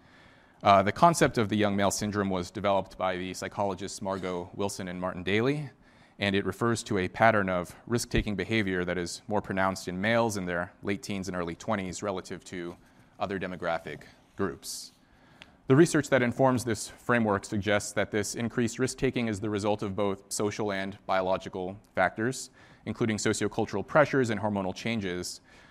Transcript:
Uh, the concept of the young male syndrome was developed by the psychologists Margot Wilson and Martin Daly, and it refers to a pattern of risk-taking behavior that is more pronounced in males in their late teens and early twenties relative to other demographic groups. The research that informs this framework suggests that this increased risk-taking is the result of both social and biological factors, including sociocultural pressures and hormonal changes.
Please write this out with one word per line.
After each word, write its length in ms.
Uh, 200
the 100
concept 440
of 120
the 80
young 200
male 140
syndrome 400
was 200
developed 460
by 200
the 180
psychologists 640
Margot 540
Wilson 340
and 120
Martin 240
Daly, 440
and 160
it 100
refers 380
to 140
a 100
pattern 400
of 260
risk-taking 480
behavior 480
that 120
is 300
more 160
pronounced 460
in 120
males 360
in 100
their 260
late 180
teens 240
and 100
early 200
twenties 480
relative 400
to 320
other 200
demographic 640
groups. 560
The 80
research 360
that 120
informs 400
this 260
framework 560
suggests 480
that 200
this 240
increased 420
risk-taking 480
is 140
the 100
result 320
of 140
both 260
social 400
and 320
biological 720
factors, 540
including 300
sociocultural 680
pressures 460
and 100
hormonal 340
changes. 640